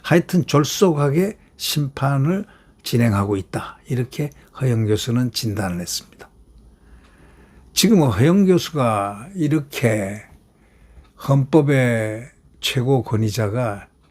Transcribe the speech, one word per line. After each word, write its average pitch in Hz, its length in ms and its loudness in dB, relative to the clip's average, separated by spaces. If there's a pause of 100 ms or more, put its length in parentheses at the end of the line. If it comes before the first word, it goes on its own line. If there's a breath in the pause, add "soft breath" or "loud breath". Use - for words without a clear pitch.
하여튼 170 440 2
졸속하게 151 920 0 (180)
심판을 143 880 -2 (400 soft breath)
진행하고 104 520 2
있다. - 420 -8 (100)
이렇게 135 420 -6 (300 soft breath)
허영 117 260 0
교수는 117 460 0
진단을 95 480 -4
했습니다. - 480 -12 (1400 soft breath)
지금 196 300 4
허영 147 440 4
교수가 117 880 0
이렇게 120 880 -2 (1040 soft breath)
헌법의 131 1040 2 (300)
최고 127 420 0
권위자가 107 840 -2 (220)